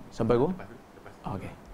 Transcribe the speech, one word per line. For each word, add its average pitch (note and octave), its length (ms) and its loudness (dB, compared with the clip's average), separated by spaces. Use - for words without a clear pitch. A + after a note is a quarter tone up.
sampai A#2 320 4
kau? E3+ 160 4
Okey. - 160 -8